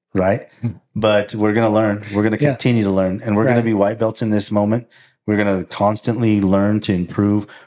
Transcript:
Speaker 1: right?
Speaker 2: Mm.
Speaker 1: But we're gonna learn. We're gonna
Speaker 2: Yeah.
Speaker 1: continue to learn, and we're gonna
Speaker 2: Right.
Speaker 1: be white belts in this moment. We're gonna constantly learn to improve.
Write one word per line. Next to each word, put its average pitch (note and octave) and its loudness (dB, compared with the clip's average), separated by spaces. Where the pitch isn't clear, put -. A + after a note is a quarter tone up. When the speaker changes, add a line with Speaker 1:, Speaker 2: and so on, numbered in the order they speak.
Speaker 1:
right? G2 0
Speaker 2:
Mm. A2 -6
Speaker 1:
But G#2+ 0
we're G#2 0
gonna A2+ 2
learn. G#2 0
We're G#2 0
gonna G#2+ 0
Speaker 2:
Yeah. C#3+ 2
Speaker 1:
continue A#2+ 0
to G2 0
learn, F#2+ 0
and G#2 0
we're A2 2
gonna A#2+ 2
Speaker 2:
Right. A#2 0
Speaker 1:
be A2+ 0
white G2+ 0
belts A2 -2
in A2 -2
this G#2 0
moment. G#2+ 0
We're G#2 0
gonna G2 0
constantly G#2+ 0
learn G2+ 2
to - -4
improve. G2+ 0